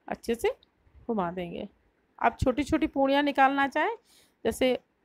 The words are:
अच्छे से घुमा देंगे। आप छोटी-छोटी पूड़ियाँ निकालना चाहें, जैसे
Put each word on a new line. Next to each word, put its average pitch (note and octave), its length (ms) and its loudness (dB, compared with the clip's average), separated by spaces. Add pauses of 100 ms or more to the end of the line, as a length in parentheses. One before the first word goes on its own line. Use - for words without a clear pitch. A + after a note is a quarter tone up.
अच्छे - 260 -4
से A#3 140 -2 (580)
घुमा F#3+ 240 -2
देंगे। F3+ 380 -10 (540)
आप A#3 180 2
छोटी-छोटी C#4+ 460 0
पूड़ियाँ C#4 360 2
निकालना C#4 460 2
चाहें, E4+ 280 -2 (480)
जैसे A#3+ 340 0 (260)